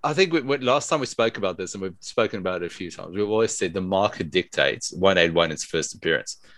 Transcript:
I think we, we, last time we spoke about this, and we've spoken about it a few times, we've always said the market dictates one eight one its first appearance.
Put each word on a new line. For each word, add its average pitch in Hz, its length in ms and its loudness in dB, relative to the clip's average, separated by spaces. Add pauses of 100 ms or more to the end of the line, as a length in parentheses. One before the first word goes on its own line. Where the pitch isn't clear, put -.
I 151 100 0
think 175 200 2
we, 160 80 2
we, 135 180 0
last 127 320 2
time 156 100 2
we 123 60 -2
spoke 113 320 0
about 92 180 -2
this, 92 180 -8
and 98 80 -8
we've 95 180 -6
spoken 110 400 -2
about 90 220 -2
it 87 40 -4
a - 80 -10
few 87 160 -10
times, 87 260 -12
we've 104 140 0
always 110 260 2
said 90 160 -2
the 95 80 -2
market 95 500 0
dictates - 640 0
one 92 240 4
eight 85 160 6
one 82 200 2
its 76 120 -8
first - 300 -4
appearance. - 440 -2 (200)